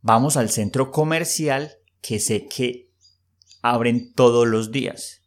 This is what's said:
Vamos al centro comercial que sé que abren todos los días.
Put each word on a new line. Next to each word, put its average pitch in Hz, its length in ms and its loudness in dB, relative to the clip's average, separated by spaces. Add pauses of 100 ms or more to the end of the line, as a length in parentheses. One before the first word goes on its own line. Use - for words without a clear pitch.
Vamos 120 360 2
al 113 140 0
centro 127 400 -2
comercial 151 800 -2 (280)
que 110 180 -6
sé - 280 -2
que - 440 -6 (680)
abren 120 540 0
todos 120 340 6
los 110 240 -2
días. - 540 -8